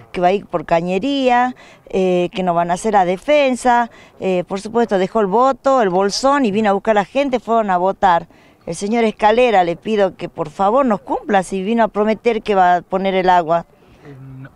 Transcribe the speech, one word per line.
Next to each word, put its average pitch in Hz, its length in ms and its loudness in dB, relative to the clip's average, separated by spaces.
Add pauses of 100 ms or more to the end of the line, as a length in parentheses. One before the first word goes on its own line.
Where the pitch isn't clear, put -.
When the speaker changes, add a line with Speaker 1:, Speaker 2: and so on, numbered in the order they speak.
(140)
Speaker 1:
que 185 80 -6
va 180 60 4
a 185 40 4
ir 202 140 -2
por 156 200 -6
cañería, 247 880 0 (360)
eh, 180 440 0
que 185 100 -6
nos 175 120 -2
van 170 160 0
a 185 40 -2
hacer 214 180 -4
la 202 100 4
defensa, 240 880 0 (320)
eh, 180 260 -2
por 196 140 -8
supuesto 220 360 -2
dejó 196 220 -2
el 208 80 2
voto, 262 540 2
el 196 80 0
bolsón 220 560 0
y 202 60 0
vino 214 180 0
a 196 40 2
buscar 208 240 0
a 202 40 4
la 185 40 -4
gente, 262 360 -2
fueron 220 280 0
a 180 80 2
votar. 180 500 0 (380)
El 170 100 -8
señor 226 280 -2
Escalera, 220 600 2
le 170 120 -2
pido 202 400 -2
que 180 120 -10
por 160 220 -10
favor 214 360 0
nos 208 160 0
cumpla 285 420 -2
si 190 180 -6
vino 226 220 0
a 208 60 2
prometer 214 520 -2
que 208 140 -2
va 180 220 4
a 170 40 -6
poner 190 320 -4
el 185 160 2
agua. 170 360 2 (420)
Speaker 2:
En 131 480 -20